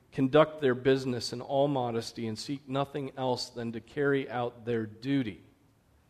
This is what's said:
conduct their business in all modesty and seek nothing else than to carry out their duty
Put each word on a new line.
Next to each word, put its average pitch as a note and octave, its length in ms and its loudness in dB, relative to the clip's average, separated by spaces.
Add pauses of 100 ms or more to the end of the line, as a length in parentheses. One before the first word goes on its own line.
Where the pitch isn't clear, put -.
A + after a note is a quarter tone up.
(120)
conduct D3 500 4
their B2+ 120 6
business B2+ 600 0
in B2 80 -8
all C#3 260 2
modesty A#2 600 -4
and A2 100 -6
seek C#3 280 -10
nothing C#3 520 -4
else B2+ 320 -2
than A#2 220 -8
to A2+ 80 -10
carry C#3 500 0
out A#2+ 340 -4
their A2+ 220 0
duty A2+ 560 -2 (680)